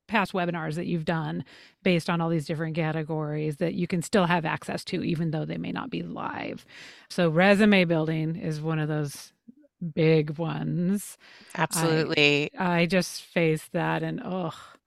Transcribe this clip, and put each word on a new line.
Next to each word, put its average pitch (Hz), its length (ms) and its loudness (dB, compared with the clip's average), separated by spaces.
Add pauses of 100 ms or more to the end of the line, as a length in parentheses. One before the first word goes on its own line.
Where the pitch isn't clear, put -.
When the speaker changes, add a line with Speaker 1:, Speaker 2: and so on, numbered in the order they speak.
Speaker 1:
past 208 260 0
webinars 170 420 -2
that 175 100 -6
you've 170 200 -2
done 165 380 -4 (380)
based 175 300 2
on 170 100 0
all 165 80 0
these 165 160 0
different 160 300 -4
categories 156 840 -2
that - 160 0
you 175 140 -2
can 170 160 -2
still 190 220 4
have 165 200 0
access - 400 -6
to, 170 180 -4
even 165 280 -2
though 151 140 -4
they 160 120 -8
may 165 140 -8
not - 180 -6
be - 140 -6
live. - 600 -8 (460)
So 180 200 0
resume 190 560 6
building 160 500 0
is 156 260 -6
one 160 160 -2
of 151 100 0
those 151 460 -4 (640)
big 156 420 4
ones. 165 800 -2 (400)
I, - 60 -4
Speaker 2:
Absolutely. 156 920 4
Speaker 1:
I 175 280 2
just 180 380 -2
face 160 500 0
that 160 300 -2
and, 160 200 -6
ugh. 175 300 -6 (320)